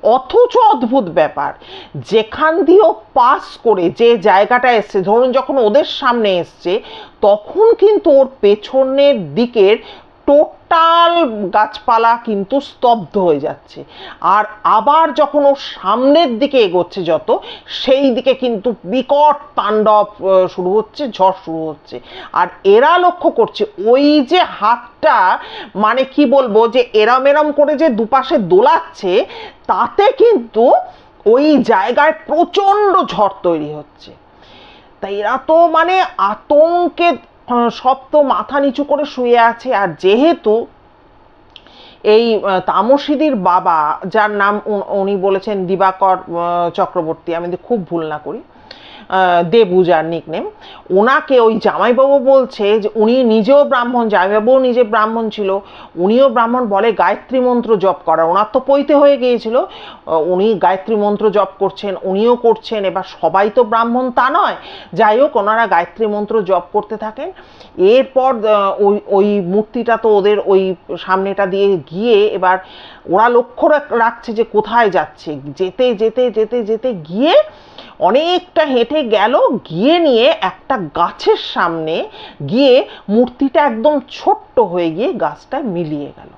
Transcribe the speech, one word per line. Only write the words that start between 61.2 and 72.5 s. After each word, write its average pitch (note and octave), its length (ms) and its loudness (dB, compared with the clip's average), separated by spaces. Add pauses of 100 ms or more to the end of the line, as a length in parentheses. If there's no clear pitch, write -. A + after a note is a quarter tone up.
জপ F#3+ 300 0
করছেন, G3 340 -4 (100)
উনিও G#3+ 320 0
করছেন, A3 500 -2
এবার F#3 180 -4 (180)
সবাই F#3+ 280 0
তো B3 140 0
ব্রাহ্মণ A#3 480 -2
তা B3 180 0
নয়। D4 260 0 (380)
যাই G#3+ 260 2
হোক, C#4+ 160 0
ওনারা A3 320 0
গায়ত্রী F#3 400 -2
মন্ত্র G#3 340 -4
জপ F3+ 220 -2 (100)
করতে G#3 240 -4
থাকেন। A3 320 -12 (480)
এরপর, B3+ 560 2
আহ, G#3 520 0
ওই, G3+ 100 2 (120)
ওই G3 200 2 (140)
মূর্তিটা G#3+ 560 -4
তো A3+ 200 -2
ওদের G3+ 280 2
ওই F#3+ 300 0 (240)
সামনেটা G3 460 -4
দিয়ে G3 220 -2 (220)
গিয়ে, G#3 280 0 (100)
এবার F#3 300 0 (520)